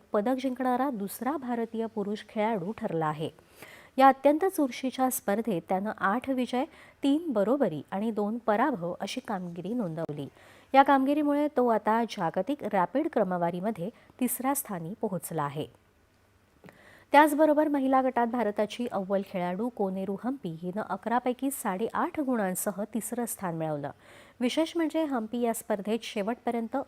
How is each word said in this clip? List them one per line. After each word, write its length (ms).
पदक 300
जिंकणारा 480
दुसरा 480
भारतीय 480
पुरुष 440
खेळाडू 420
ठरला 340
आहे. 240
या 100
अत्यंत 380
चुरशीच्या 640
स्पर्धेत 600
त्यानं 280
आठ 320
विजय, 340
तीन 280
बरोबरी 500
आणि 200
दोन 260
पराभव 640
अशी 200
कामगिरी 540
नोंदवली. 540
या 100
कामगिरीमुळे 640
तो 200
आता 360
जागतिक 600
रॅपिड 500
क्रमवारीमध्ये 760
तिसऱ्या 360
स्थानी 460
पोहोचला 420
आहे. 400
त्याचबरोबर 560
महिला 340
गटात 260
भारताची 640
अव्वल 380
खेळाडू 400
कोनेरू 540
हम्पी 260
हिनं 280
अकरा 280
पैकी 340
साडेआठ 680
गुणांसह 640
तिसरं 320
स्थान 300
मिळवलं. 360
विशेष 360
म्हणजे 280
हम्पी 360
या 140
स्पर्धेत 480
शेवटपर्यंत 760